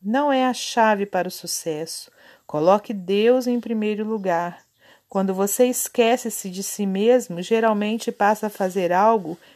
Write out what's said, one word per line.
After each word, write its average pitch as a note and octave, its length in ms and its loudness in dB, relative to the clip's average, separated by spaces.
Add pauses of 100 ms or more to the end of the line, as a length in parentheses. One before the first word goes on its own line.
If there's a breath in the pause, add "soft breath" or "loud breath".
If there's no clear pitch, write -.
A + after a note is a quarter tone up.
não C4+ 320 0
é C4 140 2
a B3 80 0
chave A3 500 2
para F3+ 220 -2
o F3+ 60 -10
sucesso. - 800 -8 (340 soft breath)
Coloque F#3 480 2
Deus G#3+ 540 2
em A#3+ 100 0
primeiro G#3+ 460 -4
lugar. F#3 560 -4 (480 soft breath)
Quando F#3+ 260 0
você G3+ 320 2
esquece-se A#3 840 0
de F#3 140 -10
si G3+ 240 -6
mesmo, G3 560 2
geralmente A3 720 0
passa G#3+ 340 0
a G#3 40 -4
fazer F#3 420 -2
algo F#3+ 440 2 (200 soft breath)